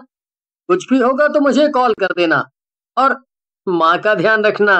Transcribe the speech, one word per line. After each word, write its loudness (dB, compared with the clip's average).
कुछ 0
भी 2
होगा 0
तो 0
मुझे 2
कॉल 0
कर -4
देना, 0
और 2
माँ 0
का 0
ध्यान 0
रखना, 2